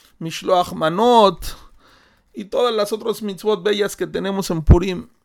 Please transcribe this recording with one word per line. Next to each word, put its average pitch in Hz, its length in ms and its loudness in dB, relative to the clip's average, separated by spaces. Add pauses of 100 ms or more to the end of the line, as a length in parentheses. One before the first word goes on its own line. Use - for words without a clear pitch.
(180)
Mishloach 180 540 -2
Manot, 190 720 4 (880)
y 202 140 -12
todas 240 280 0
las 208 200 -2
otras 220 260 -6
mitzvot 202 420 -4
bellas 202 340 -2
que 180 100 -4
tenemos 190 440 -4
en 165 120 -2
Purim. 180 480 2 (140)